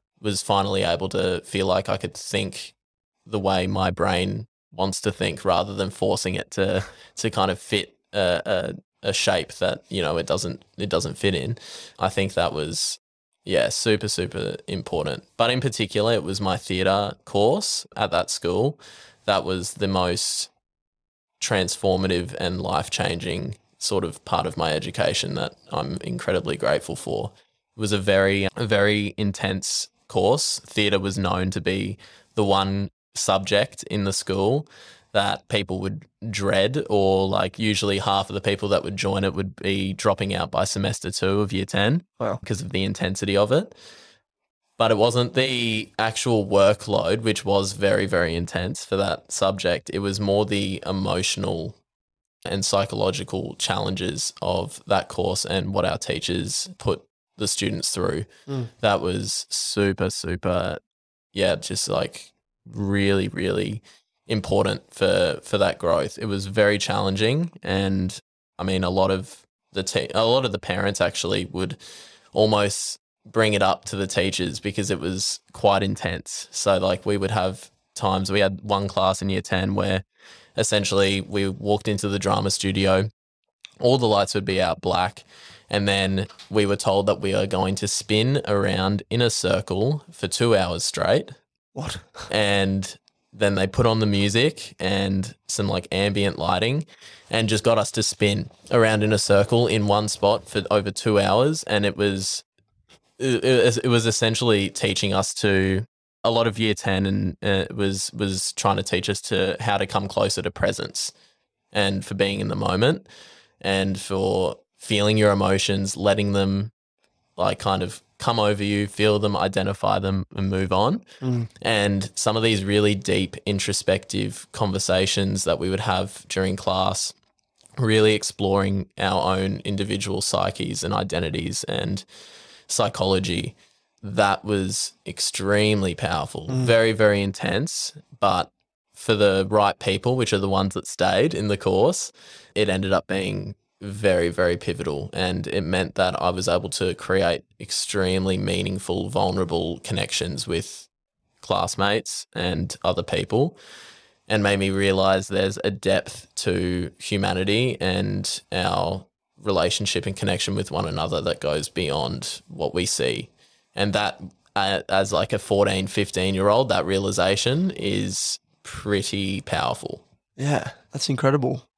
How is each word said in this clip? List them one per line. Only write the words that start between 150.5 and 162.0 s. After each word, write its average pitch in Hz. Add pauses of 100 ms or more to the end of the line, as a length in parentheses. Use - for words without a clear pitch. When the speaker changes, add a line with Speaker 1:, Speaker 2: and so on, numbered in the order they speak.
Speaker 1:
classmates -
and 90 (120)
other 87
people, 117 (680)
and 107
made 101
me 98
realize 95
there's 95
a 104
depth -
to 90
humanity 101
and 95 (120)
our 92 (320)
relationship 95
and 98
connection 98
with 101
one 87
another 78
that 85
goes 76
beyond 71